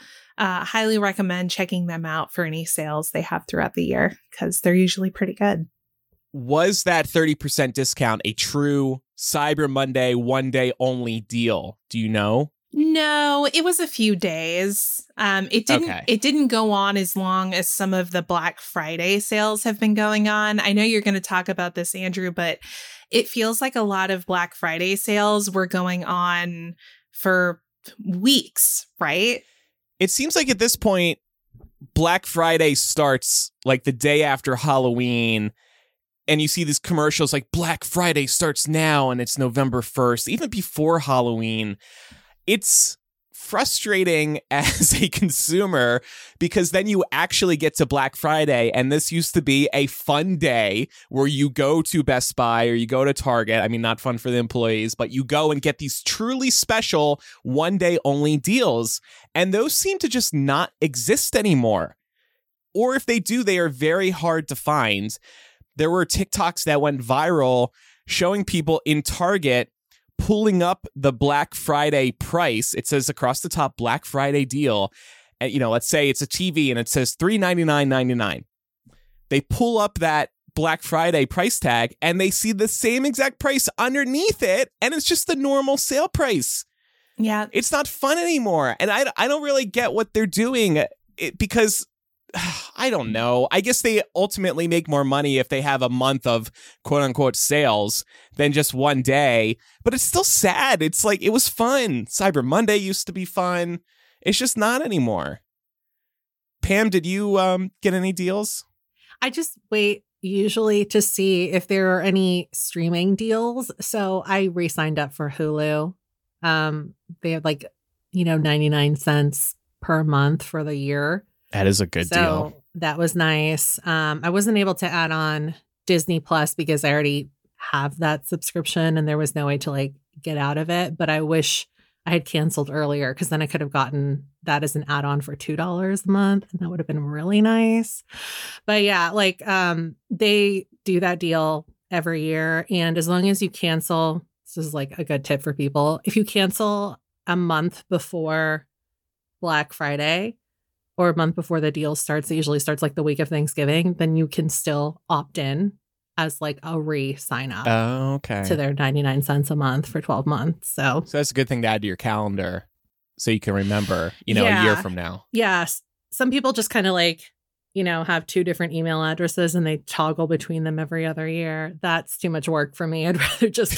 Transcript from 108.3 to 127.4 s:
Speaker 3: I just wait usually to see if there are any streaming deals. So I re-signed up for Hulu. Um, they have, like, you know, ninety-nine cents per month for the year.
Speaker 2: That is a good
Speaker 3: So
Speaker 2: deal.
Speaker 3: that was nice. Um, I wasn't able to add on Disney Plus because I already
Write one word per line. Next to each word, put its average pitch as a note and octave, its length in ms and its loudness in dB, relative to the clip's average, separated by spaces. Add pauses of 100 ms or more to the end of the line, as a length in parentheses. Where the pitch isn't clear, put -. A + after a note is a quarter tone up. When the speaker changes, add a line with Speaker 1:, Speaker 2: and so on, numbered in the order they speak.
Speaker 3:
I C4 80 0
just D#4+ 280 -6 (120)
wait G#3 340 0 (180)
usually G#3 640 0
to G#3 140 2
see F#3+ 500 2
if F3+ 160 0
there F#3+ 300 2
are F3 40 0
any F#3 520 2
streaming F3 640 0
deals. A3+ 540 -2 (100)
So G3 460 -2
I G3 180 2
re-signed E3 540 -2
up C#3+ 140 -2
for D3 180 -6
Hulu. D3+ 640 -2 (480)
Um, D#3 520 -2 (280)
they E3 100 -2
have, D#3 120 -4
like, D3+ 220 -2 (460)
you F3+ 120 2
know, E3 140 2
ninety-nine D3+ 580 2
cents C#3+ 580 0 (260)
per D#3+ 240 0
month D3 380 2
for D#3 220 -6
the D3+ 120 -6
year. C#3+ 480 -2 (280)
Speaker 2:
That G2 140 0
is G2 140 4
a F#2+ 60 0
good E2+ 220 -2
Speaker 3:
So E3+ 60 -2
Speaker 2:
deal. D#3 500 0 (120)
Speaker 3:
that D#3 220 -2
was E3+ 180 0
nice. D#3 680 0
Um, D#3 360 0
I E3+ 80 0
wasn't G3+ 280 2
able G3 180 2
to F#3 100 -2
add E3 240 0
on D#3 440 -2 (320)
Disney E3+ 340 2
Plus D3+ 340 0
because D3+ 300 0
I C#3+ 80 4
already C#3+ 380 0 (260)